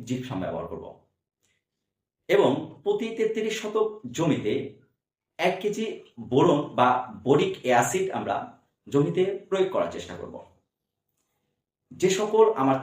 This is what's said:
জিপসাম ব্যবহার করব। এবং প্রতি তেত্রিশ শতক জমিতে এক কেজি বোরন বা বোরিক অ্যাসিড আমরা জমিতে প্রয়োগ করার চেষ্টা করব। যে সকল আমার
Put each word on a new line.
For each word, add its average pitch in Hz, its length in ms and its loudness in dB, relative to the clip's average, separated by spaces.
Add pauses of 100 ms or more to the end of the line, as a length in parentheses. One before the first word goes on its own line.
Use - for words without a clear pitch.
জিপসাম 127 360 -4
ব্যবহার - 280 -6
করব। - 140 -10 (1400)
এবং 170 220 6 (320)
প্রতি 214 240 0 (100)
তেত্রিশ 220 440 -2
শতক 214 260 0 (300)
জমিতে 123 360 0 (840)
এক 175 200 2
কেজি 220 260 -4 (460)
বোরন 147 280 4 (160)
বা 127 140 4 (360)
বোরিক 143 280 4 (120)
অ্যাসিড 127 420 2 (100)
আমরা 104 180 -4 (520)
জমিতে 170 360 2 (240)
প্রয়োগ 190 240 0
করার 90 240 -2
চেষ্টা - 220 -12
করব। - 180 -14 (1600)
যে 185 180 2
সকল 214 360 4 (100)
আমার 135 280 2